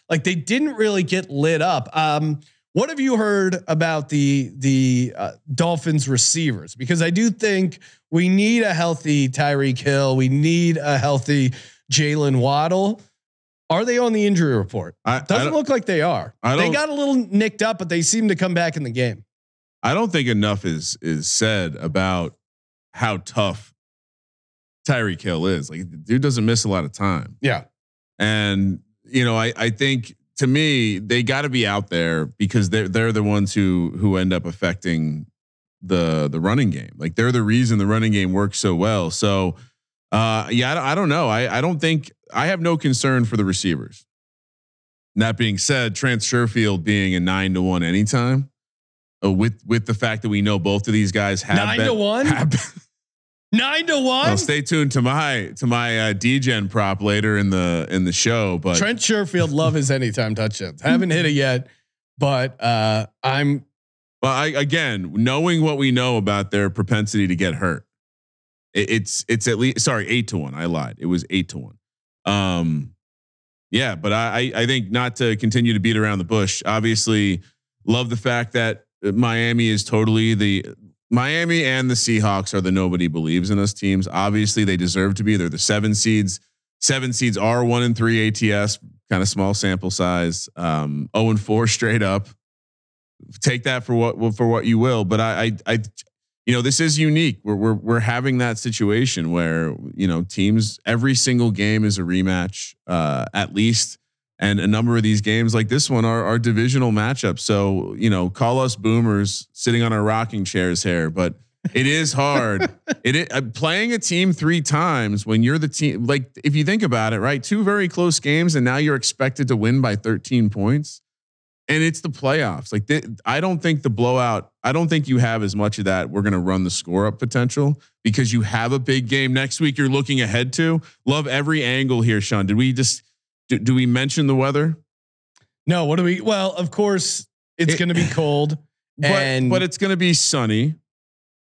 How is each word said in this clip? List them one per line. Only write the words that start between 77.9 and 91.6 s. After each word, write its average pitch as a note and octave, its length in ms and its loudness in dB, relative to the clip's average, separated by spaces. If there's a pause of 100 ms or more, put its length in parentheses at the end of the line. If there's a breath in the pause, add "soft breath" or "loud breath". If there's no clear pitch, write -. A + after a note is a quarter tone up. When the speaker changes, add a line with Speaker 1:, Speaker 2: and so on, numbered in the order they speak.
Speaker 2:
the A#2 80 -4
fact A#2+ 360 -4
that A2+ 320 -2 (160)
Miami A#2 680 0
is G#2 140 0
totally A2 500 2
the, G2+ 320 0 (460)
Miami D#3+ 520 0
and C3 240 0
the B2 60 0
Seahawks G#2 600 0
are F#2+ 60 0
the F#2 100 0
nobody F2+ 360 0
believes E2 440 0
in G2+ 80 2
us G2+ 140 0
teams. F#2+ 340 -2
Obviously, G#2 560 0
they F#2+ 120 0
deserve F#2 400 0
to G#2 80 -4
be. G#2+ 140 2
They're F2 120 -2
the D2+ 100 -8
seven G#2+ 340 0
seeds. G#2 460 0 (420)
Seven B2+ 320 -2
seeds A2+ 240 0
are A#2 260 2
one A#2+ 200 2
and A#2 120 2
three A2+ 320 2
A A2 40 2
T G#2+ 200 0
S, G#2 280 -2 (320)
kind F#2 100 0
of G2 80 0
small G2 240 0
sample F#2 380 -2
size. F2 640 -2
Um, D2+ 580 -4
oh A2+ 160 2
and A2 100 2
four A2 280 0